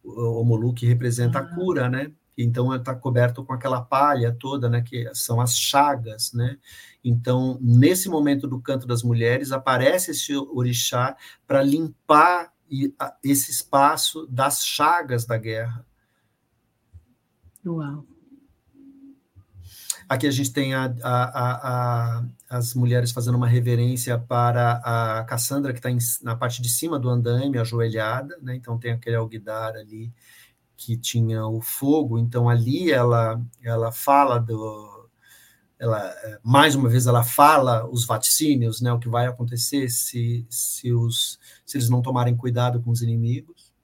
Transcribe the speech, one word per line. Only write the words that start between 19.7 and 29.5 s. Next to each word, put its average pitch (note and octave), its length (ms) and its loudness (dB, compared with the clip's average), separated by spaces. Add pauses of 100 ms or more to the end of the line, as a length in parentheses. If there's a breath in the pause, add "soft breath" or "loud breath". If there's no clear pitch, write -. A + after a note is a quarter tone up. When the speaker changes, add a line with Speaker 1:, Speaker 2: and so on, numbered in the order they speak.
Speaker 1:
Aqui C3 160 0
a C#3+ 60 2
gente C#3 200 -2
tem C3+ 220 -2
a, C3 120 -2 (180)
a, B2 200 2
a, B2 920 -2
a, A#2+ 80 -4 (240)
as B2 240 -4
mulheres B2 380 2
fazendo B2 240 -2
uma B2 120 2
reverência A#2+ 680 2
para A#2+ 680 2
a A2+ 400 -2
Cassandra, C3 480 -4
que A#2+ 80 -8
tá B2+ 120 -4
em, B2 80 0 (240)
na A#2 120 -4
parte B2 280 -4
de A#2+ 60 -4
cima D#3 300 -2
do B2 100 -2
andaime, A#2+ 500 0
ajoelhada, A#2 840 -4
né? B2+ 140 -10
Então A#2+ 240 -8
tem A#2 120 -6
aquele A#2 240 -4
alguidar A2 600 -6